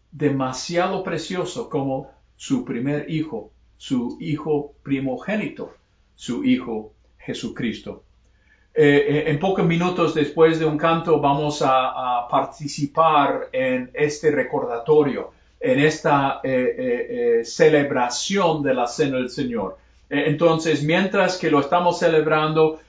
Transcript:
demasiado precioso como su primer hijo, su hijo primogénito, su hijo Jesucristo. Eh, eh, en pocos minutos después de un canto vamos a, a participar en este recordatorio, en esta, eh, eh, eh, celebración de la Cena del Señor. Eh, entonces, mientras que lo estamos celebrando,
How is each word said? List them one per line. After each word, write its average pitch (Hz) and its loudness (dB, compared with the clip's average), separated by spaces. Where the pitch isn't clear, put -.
demasiado 147 -2
precioso 175 -6
como 135 -4
su - -2
primer 135 -4
hijo, 117 -6
su 120 -4
hijo 151 -4
primogénito, 135 -6
su 135 -6
hijo 120 -2
Jesucristo. - -8
Eh, 143 6
eh, 147 0
en 147 0
pocos 190 0
minutos 170 0
después 160 4
de 160 0
un 151 0
canto 165 2
vamos 147 0
a, 127 0
a - -12
participar 143 0
en 127 -2
este 147 0
recordatorio, 123 0
en 131 2
esta, 143 2
eh, 135 -4
eh, 123 0
eh, 117 -4
celebración 151 2
de 135 2
la 123 0
Cena 135 -2
del 123 -4
Señor. 117 -6
Eh, 143 0
entonces, 156 2
mientras 185 0
que 160 -2
lo 147 4
estamos 175 2
celebrando, 156 2